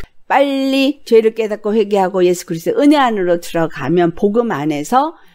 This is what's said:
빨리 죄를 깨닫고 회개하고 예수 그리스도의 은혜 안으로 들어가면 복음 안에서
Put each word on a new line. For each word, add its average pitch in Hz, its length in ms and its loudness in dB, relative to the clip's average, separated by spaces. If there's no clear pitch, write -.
빨리 269 760 0
죄를 220 300 2
깨닫고 208 400 -4
회개하고 196 500 0
예수 180 220 0
그리스도의 165 300 -4
은혜 285 200 4
안으로 190 440 0
들어가면 165 720 -2
복음 226 360 0
안에서 156 640 -2